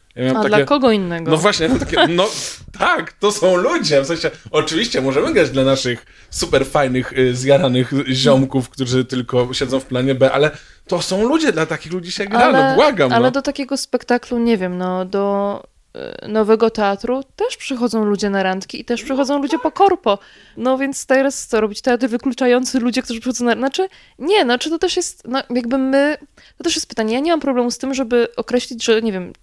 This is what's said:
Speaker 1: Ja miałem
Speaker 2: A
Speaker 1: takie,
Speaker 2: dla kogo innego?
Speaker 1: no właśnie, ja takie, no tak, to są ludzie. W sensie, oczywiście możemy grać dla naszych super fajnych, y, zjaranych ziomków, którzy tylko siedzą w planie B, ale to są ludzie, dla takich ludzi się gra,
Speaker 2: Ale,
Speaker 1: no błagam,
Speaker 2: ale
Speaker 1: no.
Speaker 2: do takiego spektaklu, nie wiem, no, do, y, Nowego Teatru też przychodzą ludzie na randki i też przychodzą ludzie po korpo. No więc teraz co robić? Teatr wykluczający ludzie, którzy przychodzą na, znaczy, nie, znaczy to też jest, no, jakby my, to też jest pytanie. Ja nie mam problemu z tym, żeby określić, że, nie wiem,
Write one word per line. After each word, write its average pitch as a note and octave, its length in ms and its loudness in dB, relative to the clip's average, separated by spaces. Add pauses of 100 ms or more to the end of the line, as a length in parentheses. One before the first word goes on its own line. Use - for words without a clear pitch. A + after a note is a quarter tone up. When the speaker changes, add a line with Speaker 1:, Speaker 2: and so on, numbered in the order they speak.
(160)
Speaker 1:
Ja B2+ 80 -6
miałem C3 140 0
Speaker 2:
A G#3+ 60 0
Speaker 1:
takie, G#3 120 2
Speaker 2:
dla C#3+ 100 4
kogo C4+ 260 4
innego? E3+ 400 -2
Speaker 1:
no D#3 60 4
właśnie, E3 300 2
ja C4 120 0
takie, - 280 0
no F3 180 2 (540)
tak, - 340 -2
to G#3 180 0
są F#3 240 2
ludzie. F3+ 460 2
W C3+ 60 -2
sensie, D#3+ 240 -4 (200)
oczywiście D#3+ 500 0
możemy C#3 320 0
grać D#3+ 160 4
dla C3 140 0
naszych C3 420 0 (240)
super C#3 360 0
fajnych, B2+ 520 0
y, B2+ 180 4
zjaranych C3 580 2 (180)
ziomków, C3 580 2
którzy B2+ 360 0
tylko B2 480 -2
siedzą C3 260 -2
w C3 60 -8
planie B2+ 300 0
B, C3 160 4
ale D3 200 2 (360)
to F3 140 -2
są F#3+ 260 -2
ludzie, D4+ 240 2
dla D#3+ 140 0
takich D#3 280 -8
ludzi F3+ 180 -8
się G3+ 140 -6
gra, G#3 140 0
Speaker 2:
Ale, C4+ 300 4
Speaker 1:
no C4+ 60 0
błagam, G3+ 360 4
Speaker 2:
ale A#3 160 4
Speaker 1:
no. B3+ 40 0
Speaker 2:
do C4+ 100 -2
takiego C#4 360 -4
spektaklu, - 640 -4
nie A#3 180 2
wiem, F3+ 200 -4
no, F#3 280 -4
do, G3+ 580 -2 (600)
y, - 40 -14
Nowego A3 420 2
Teatru A3 540 -2 (120)
też A#4 220 -4
przychodzą A3+ 480 -2
ludzie G#3 240 0
na G3 140 0
randki F#3+ 380 -4
i A3+ 40 -16
też A#3 180 -4
przychodzą C4+ 380 -2
ludzie C#4 180 -2
po A#3 120 -4
korpo. E4+ 480 2 (380)
No B3+ 200 0
więc C4+ 280 -4
teraz C4+ 420 2
co A3 140 0
robić? G#3 200 -2
Teatr B3 260 0
wykluczający B3 720 0
ludzie, A#3+ 220 0
którzy A3+ 180 -8
przychodzą A#3+ 260 -4
na, A#3+ 100 2
znaczy, C4+ 320 -2 (320)
nie, F#4 240 2
znaczy B3 260 0
to D#4+ 100 -4
też F4 180 -2
jest, - 300 -6
no, B3+ 220 -4
jakby A#3+ 280 -2
my, C#4 400 2 (400)
to - 60 -10
też E4 120 -2
jest - 140 -6
pytanie. A3 240 -2
Ja B3 60 0
nie D#4 120 0
mam D#4+ 80 0
problemu B3 320 0
z A#3+ 60 -8
tym, C4+ 160 -4
żeby A#3+ 420 0
określić, A#3+ 500 -4
że, A3 160 2
nie A3 100 -2
wiem, F#3 320 -8